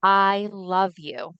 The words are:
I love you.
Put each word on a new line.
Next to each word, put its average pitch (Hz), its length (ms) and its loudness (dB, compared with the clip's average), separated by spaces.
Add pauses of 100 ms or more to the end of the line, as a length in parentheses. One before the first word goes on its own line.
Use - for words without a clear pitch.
I 196 500 2
love 185 460 -4
you. 151 420 -12